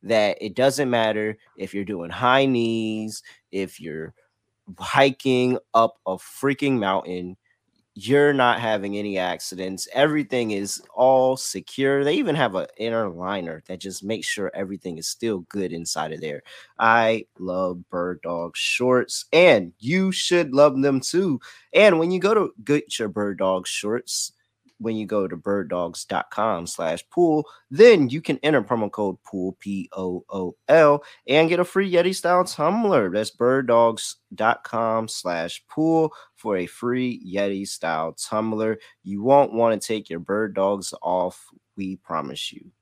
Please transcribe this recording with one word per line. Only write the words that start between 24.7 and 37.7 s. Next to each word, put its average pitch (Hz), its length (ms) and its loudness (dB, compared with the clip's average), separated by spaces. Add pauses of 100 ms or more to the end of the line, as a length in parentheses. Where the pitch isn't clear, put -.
when 113 140 -4
you 110 100 -4
go 101 220 -2
to 85 100 -8
birddogs 87 680 -4
dot - 260 -6
com 104 340 -2
slash 82 460 -6
pool, 156 340 2 (240)
then 170 400 8
you 143 100 -4
can 151 220 -4
enter 147 220 2
promo 107 280 -2
code 98 300 -4
pool, 92 380 -8
P 98 360 -8
O 92 360 -6
O 92 240 -6 (120)
L, 147 360 6 (240)
and 156 220 4
get 175 100 0
a 180 40 2
free 190 280 -2
Yeti 175 240 2
style 180 280 2
tumbler. 175 680 0
That's 107 180 -2
bird 127 380 0
dogs 117 480 2 (180)
dot 110 300 0
com 113 440 -2
slash 87 600 -6
pool 160 440 2 (240)
for 104 220 -4
a 87 80 -2
free 123 580 -4
Yeti 98 440 -4
style 80 460 -4